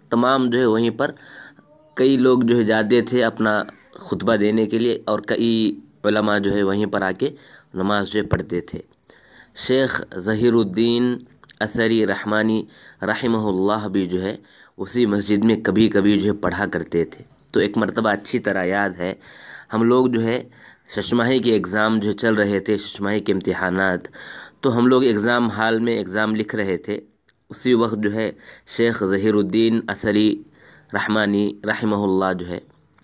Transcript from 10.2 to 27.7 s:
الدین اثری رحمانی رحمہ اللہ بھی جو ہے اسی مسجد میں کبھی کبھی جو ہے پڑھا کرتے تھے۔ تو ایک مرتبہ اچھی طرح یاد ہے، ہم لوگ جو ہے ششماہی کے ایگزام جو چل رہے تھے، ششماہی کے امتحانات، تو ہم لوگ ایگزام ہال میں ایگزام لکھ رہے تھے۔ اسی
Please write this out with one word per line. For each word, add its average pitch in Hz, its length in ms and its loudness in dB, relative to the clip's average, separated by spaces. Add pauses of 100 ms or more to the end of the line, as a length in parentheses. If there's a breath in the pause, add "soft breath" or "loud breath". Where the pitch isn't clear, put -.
الدین 117 680 2 (420)
اثری 110 460 0
رحمانی 107 580 -2 (380 loud breath)
رحمہ 107 460 -2
اللہ 101 400 0
بھی 95 180 0
جو 90 160 -4
ہے 104 140 -6 (400 soft breath)
اسی 104 300 0
مسجد 101 380 0
میں 113 200 4
کبھی 101 240 4
کبھی 101 320 4
جو 101 120 0
ہے - 40 -8
پڑھا 92 300 -2
کرتے 85 380 -2
تھے۔ - 200 -12 (260)
تو 107 100 0
ایک 104 180 0
مرتبہ 110 320 0
اچھی 101 280 -2
طرح 98 260 -2
یاد 98 340 -2
ہے، 90 160 -4 (580 loud breath)
ہم 110 100 0
لوگ 127 240 4
جو 117 160 0
ہے 117 260 -4 (400 loud breath)
ششماہی 120 500 0
کے 117 140 2
ایگزام 107 460 0
جو 104 140 0
چل 110 220 0
رہے 101 260 0
تھے، 104 160 -2
ششماہی 101 440 -4
کے 101 120 -2
امتحانات، 92 680 -2 (600 loud breath)
تو 120 180 0
ہم 120 80 4
لوگ 127 160 4
ایگزام 120 480 2
ہال 110 280 0
میں 117 140 0
ایگزام 107 420 -2
لکھ 107 220 -4
رہے 98 200 -2
تھے۔ 104 240 -8 (480)
اسی - 260 0